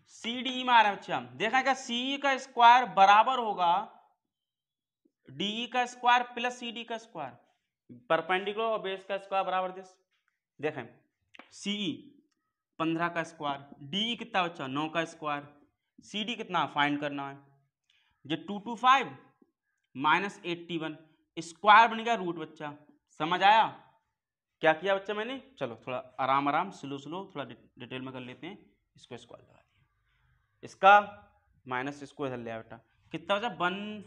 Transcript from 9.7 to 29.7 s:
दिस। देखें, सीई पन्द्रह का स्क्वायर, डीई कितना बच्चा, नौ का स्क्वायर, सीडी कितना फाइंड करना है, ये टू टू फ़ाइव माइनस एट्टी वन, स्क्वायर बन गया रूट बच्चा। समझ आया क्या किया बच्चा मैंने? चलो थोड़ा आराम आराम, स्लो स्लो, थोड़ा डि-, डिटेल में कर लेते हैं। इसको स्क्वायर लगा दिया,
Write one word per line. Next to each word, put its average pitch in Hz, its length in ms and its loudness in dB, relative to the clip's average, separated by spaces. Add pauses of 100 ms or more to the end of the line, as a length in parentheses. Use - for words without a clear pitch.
दिस। 190 220 -18 (680)
देखें, 135 280 -6 (640)
सीई 202 400 -6 (840)
पन्द्रह 165 300 -2
का 170 160 -4
स्क्वायर, 143 400 -8 (180)
डीई 208 340 -6
कितना 226 280 -4
बच्चा, 165 240 -8
नौ 147 200 -4
का 165 180 -4
स्क्वायर, 147 400 -8 (580)
सीडी 214 320 -8
कितना 180 280 -2 (100)
फाइंड 147 260 0
करना 139 280 -8
है, 139 100 -16 (840)
ये 147 140 -6
टू 202 220 -10
टू 233 160 -10
फ़ाइव 247 400 2 (800)
माइनस 165 520 0
एट्टी 170 320 -8
वन, 156 180 -10 (400)
स्क्वायर 208 520 6
बन 220 160 -6
गया 233 120 0
रूट 175 220 -6
बच्चा। 151 380 -12 (440)
समझ 170 220 0
आया 208 240 8 (960)
क्या 160 120 6
किया 185 200 -2
बच्चा 196 200 -4
मैंने? 240 260 -8 (180)
चलो 117 280 -8
थोड़ा 127 120 -6 (220)
आराम 139 280 4
आराम, 170 240 2
स्लो 139 260 -10
स्लो, 160 280 -10
थोड़ा 143 180 -8
डि-, 120 120 -16 (220)
डिटेल 127 240 -10
में 131 100 -12
कर 127 100 -10
लेते 123 240 -14
हैं। 190 120 -14 (380)
इसको - 200 -18
स्क्वायर - 260 -20
लगा - 100 -20
दिया, - 320 -20 (800)